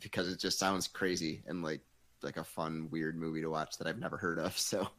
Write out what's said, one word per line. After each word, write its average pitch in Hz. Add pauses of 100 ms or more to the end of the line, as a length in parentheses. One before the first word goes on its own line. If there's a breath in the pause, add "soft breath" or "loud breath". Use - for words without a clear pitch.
because 90
it 87
just -
sounds 95
crazy 87
and, 85
like, 78 (420)
like 71
a 78
fun, 80
weird 80
movie 80
to 80
watch 78
that 80
I've 80
never 80
heard 85
of. 85
<laughs> -
So 101 (100)